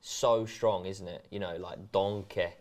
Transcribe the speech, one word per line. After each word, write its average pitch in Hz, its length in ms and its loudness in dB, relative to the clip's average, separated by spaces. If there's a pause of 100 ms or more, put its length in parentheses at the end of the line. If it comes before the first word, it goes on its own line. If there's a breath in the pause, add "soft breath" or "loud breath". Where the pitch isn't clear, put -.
so 113 440 4
strong, 107 400 0
isn't 95 220 -8
it? 87 220 -12
You 101 100 -8
know, 90 180 -6
like, 90 340 -10
donkey. 98 560 2 (140)